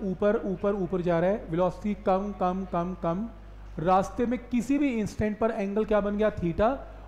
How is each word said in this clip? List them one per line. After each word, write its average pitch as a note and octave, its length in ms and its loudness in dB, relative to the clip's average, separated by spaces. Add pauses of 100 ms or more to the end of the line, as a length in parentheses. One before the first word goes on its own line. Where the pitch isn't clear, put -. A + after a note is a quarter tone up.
ऊपर, G3+ 340 2
ऊपर, G3+ 380 0
ऊपर F#3 260 0
जा E3+ 200 2
रहा F#3 100 4
है, G#3+ 140 -2
velocity F3+ 500 0
कम, G3+ 460 0
कम, F#3 320 0
कम, F3+ 300 -2
कम, F3+ 260 -2 (500)
रास्ते F#3+ 480 2
में A#3+ 120 0 (100)
किसी C4 300 2
भी C#4+ 160 4
instant G#3+ 440 -2
पर A3+ 120 2
angle G#3 340 0
क्या G#3+ 160 2
बन G#3 160 0
गया? G#3+ 160 2
theta, G#3 440 2 (320)